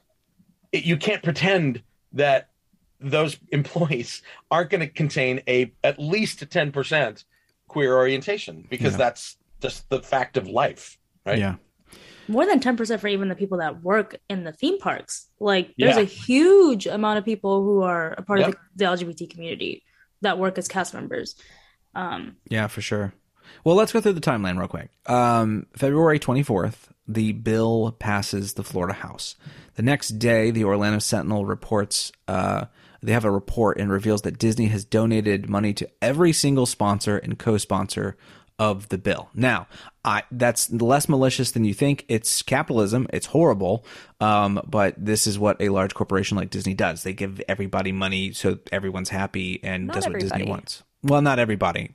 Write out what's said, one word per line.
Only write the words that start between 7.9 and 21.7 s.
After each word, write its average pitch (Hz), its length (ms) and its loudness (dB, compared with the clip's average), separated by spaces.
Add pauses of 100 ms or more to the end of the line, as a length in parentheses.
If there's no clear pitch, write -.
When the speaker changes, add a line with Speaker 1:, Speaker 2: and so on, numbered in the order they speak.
Speaker 1:
orientation 131 760 0
because 127 240 -2
Speaker 2:
Yeah. 95 40 -4
Speaker 1:
that's - 380 -2 (240)
just - 280 -8
the 135 140 -2
fact - 340 -2
of 104 120 -2
life, - 500 -2 (260)
right? 104 140 0
Speaker 2:
Yeah. 98 180 -2 (720)
Speaker 3:
More 233 180 0
than 381 160 4
ten 247 160 0
percent 220 240 -2
for 208 80 -6
even 196 200 -2
the 185 80 -4
people 190 220 -4
that 165 240 -4
work 202 340 0 (120)
in 190 160 -6
the 160 80 -10
theme 349 260 -2
parks. - 500 -6 (120)
Like, 196 380 0
there's 254 180 6
Speaker 1:
Yeah. 220 60 6
Speaker 3:
a - 40 4
huge 302 800 6
amount 214 320 0
of 202 60 -4
people 196 380 0
who 196 200 4
are 170 360 0
a - 40 -14
part 196 180 2
Speaker 1:
Yep. 185 80 4
Speaker 3:
of 190 60 -2
the, - 60 -14 (160)
the 196 100 2
L 180 100 2
G 175 80 -6
B 170 100 -8
T 170 140 -10
community 165 560 -10 (380)
that 190 160 0
work 185 200 0
as 180 100 -6
cast 185 240 -4
members. - 440 -10 (580)